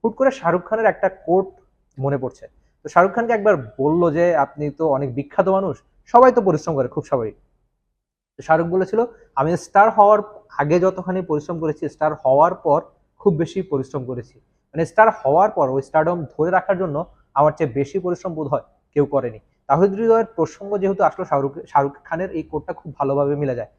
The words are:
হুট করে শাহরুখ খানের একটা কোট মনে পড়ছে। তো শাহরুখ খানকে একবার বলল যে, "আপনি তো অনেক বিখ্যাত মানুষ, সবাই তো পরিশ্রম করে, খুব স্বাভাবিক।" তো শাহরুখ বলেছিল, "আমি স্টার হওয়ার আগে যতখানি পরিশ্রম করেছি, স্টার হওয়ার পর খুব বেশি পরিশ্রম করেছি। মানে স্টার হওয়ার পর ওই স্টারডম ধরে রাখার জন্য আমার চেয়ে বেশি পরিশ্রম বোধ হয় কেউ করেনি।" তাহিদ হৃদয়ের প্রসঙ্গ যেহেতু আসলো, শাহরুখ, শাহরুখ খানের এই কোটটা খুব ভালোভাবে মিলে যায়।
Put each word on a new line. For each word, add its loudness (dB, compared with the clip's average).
হুট -2
করে 2
শাহরুখ -2
খানের -2
একটা 0
কোট -2
মনে -2
পড়ছে। -10
তো -12
শাহরুখ 2
খানকে -2
একবার 2
বলল 0
যে, 0
"আপনি -2
তো -4
অনেক -2
বিখ্যাত -2
মানুষ, -2
সবাই 6
তো 0
পরিশ্রম -2
করে, -2
খুব -8
স্বাভাবিক।" -4
তো -18
শাহরুখ 0
বলেছিল, 0
"আমি 0
স্টার 4
হওয়ার 6
আগে 2
যতখানি -2
পরিশ্রম -6
করেছি, -6
স্টার -2
হওয়ার 2
পর 0
খুব 2
বেশি -4
পরিশ্রম -6
করেছি। -12
মানে -8
স্টার 4
হওয়ার 2
পর 0
ওই -2
স্টারডম -2
ধরে -4
রাখার 0
জন্য -4
আমার 4
চেয়ে -4
বেশি -4
পরিশ্রম -6
বোধ -6
হয় -2
কেউ 2
করেনি।" -4
তাহিদ 2
হৃদয়ের 2
প্রসঙ্গ -6
যেহেতু 0
আসলো, -2
শাহরুখ, -4
শাহরুখ 0
খানের -8
এই -6
কোটটা -10
খুব -16
ভালোভাবে 0
মিলে -4
যায়। -10